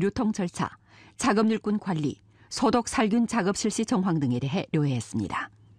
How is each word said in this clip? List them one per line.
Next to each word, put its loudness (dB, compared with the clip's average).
유통 0
절차, -4
자금 4
일꾼 0
관리, -4
소독 2
살균 2
작업 0
실시 -2
정황 0
등에 0
대해 -2
료해했습니다. -2